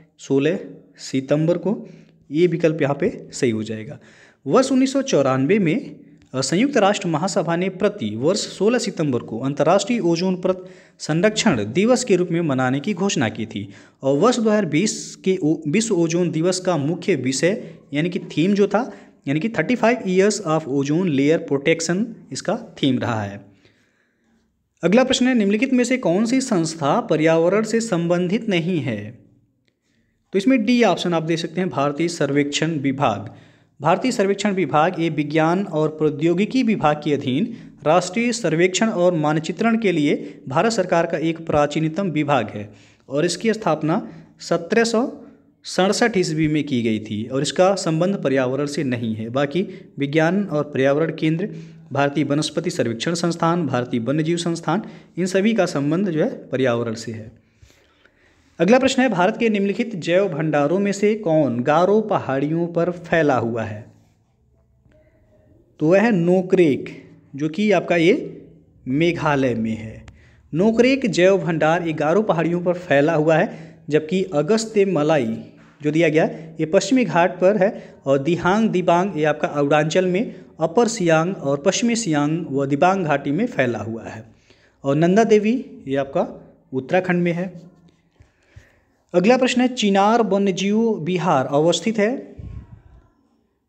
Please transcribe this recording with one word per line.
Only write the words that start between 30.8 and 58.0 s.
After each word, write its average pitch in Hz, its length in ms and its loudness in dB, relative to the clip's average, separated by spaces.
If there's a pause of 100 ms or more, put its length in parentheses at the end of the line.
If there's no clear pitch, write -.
ऑप्शन 175 320 2
आप 160 80 0
दे 165 140 -2
सकते 165 240 -6
हैं, 190 100 -2
भारतीय 143 380 -2
सर्वेक्षण 143 640 0
विभाग। 131 640 -2 (460)
भारतीय 185 320 0
सर्वेक्षण 196 380 0
विभाग 160 500 0
ये 165 80 0
विज्ञान 156 560 0
और 156 240 -2
प्रौद्योगिकी 165 720 0
विभाग 151 420 0
के 151 80 0
अधीन 131 440 -2 (300)
राष्ट्रीय 180 460 2
सर्वेक्षण 185 560 0
और 175 260 2
मानचित्रण 160 640 0
के 202 140 0
लिए 160 560 -2
भारत 170 240 2
सरकार 175 340 0
का 170 120 -4
एक 160 280 -4
प्राचीनतम 156 640 0
विभाग 143 380 0
है 104 260 -12 (340)
और 143 160 -2
इसकी 175 280 -2
स्थापना 160 600 -2 (280)
सत्रह 170 440 0
सौ 226 400 -2 (400)
सड़सठ 208 520 2
ईस्वी 160 320 0
में 151 160 0
की 123 180 -2
गई 110 180 0
थी 107 280 -6
और 135 140 -2
इसका 185 320 2
संबंध 175 480 -2
पर्यावरण 135 440 0
से 147 180 -6
नहीं 117 300 -4
है। 110 140 -8
बाकी 147 380 -2 (320)
विज्ञान 160 460 0
और 151 200 -2
पर्यावरण 143 520 0
केंद्र, 165 380 -2 (380)
भारतीय 143 320 0
वनस्पति 156 460 -2
सर्वेक्षण 117 440 -4
संस्थान, 170 520 0
भारतीय 123 340 -2
वन्यजीव 156 360 -2
संस्थान, 170 460 -2 (360)
इन 180 80 -2
सभी 196 280 2
का 180 120 2
संबंध 160 440 -2
जो 156 140 0
है - 240 -6
पर्यावरण 120 460 0
से - 180 -10
है। 107 340 -16 (1120)